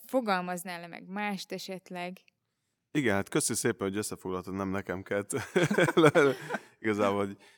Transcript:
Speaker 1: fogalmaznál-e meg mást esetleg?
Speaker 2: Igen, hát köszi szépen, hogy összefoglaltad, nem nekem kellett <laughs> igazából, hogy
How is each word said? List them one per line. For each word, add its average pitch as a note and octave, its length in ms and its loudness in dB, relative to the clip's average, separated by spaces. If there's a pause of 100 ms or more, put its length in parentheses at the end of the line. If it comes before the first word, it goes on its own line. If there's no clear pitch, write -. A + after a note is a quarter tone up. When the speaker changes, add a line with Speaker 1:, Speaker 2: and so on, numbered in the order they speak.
Speaker 1:
fogalmaznál-e F3+ 800 -2
meg E3+ 220 -16
mást G3+ 440 -6
esetleg? F3+ 640 -10 (760)
Speaker 2:
Igen, B2 220 2
hát G2 140 0
köszi - 260 0
szépen, G#2+ 340 0
hogy G2 80 -2
összefoglaltad, F#2 580 -6
nem G2 140 -2
nekem F#2+ 340 -4
kellett G2+ 300 -4 (760)
<laughs> - 720 2
igazából, G2+ 460 2
hogy G2+ 100 -10 (220)